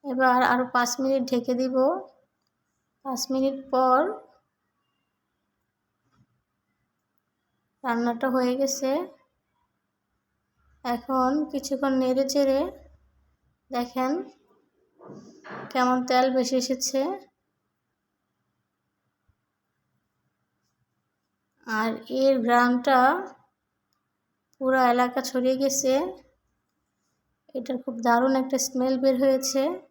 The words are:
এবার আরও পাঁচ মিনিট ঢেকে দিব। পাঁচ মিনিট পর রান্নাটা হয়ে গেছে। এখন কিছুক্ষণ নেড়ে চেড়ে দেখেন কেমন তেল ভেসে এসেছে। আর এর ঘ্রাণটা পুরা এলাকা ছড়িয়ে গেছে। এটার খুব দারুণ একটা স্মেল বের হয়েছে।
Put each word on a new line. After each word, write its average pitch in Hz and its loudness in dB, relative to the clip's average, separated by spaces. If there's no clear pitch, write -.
এবার 254 2
আরও 254 0
পাঁচ 240 0
মিনিট 269 0
ঢেকে 247 -2
দিব। 254 -2
পাঁচ 262 -6
মিনিট 269 0
পর 254 4
রান্নাটা 233 -2
হয়ে 247 0
গেছে। 269 -2
এখন 254 0
কিছুক্ষণ 277 -2
নেড়ে 254 2
চেড়ে 269 2
দেখেন 254 -4
কেমন 254 0
তেল 254 2
ভেসে 254 0
এসেছে। 262 -2
আর 220 -2
এর 269 4
ঘ্রাণটা 247 4
পুরা 262 0
এলাকা 247 0
ছড়িয়ে 254 0
গেছে। 269 0
এটার 254 -6
খুব 254 -10
দারুণ 240 2
একটা 262 -2
স্মেল 262 -2
বের 262 2
হয়েছে। 269 2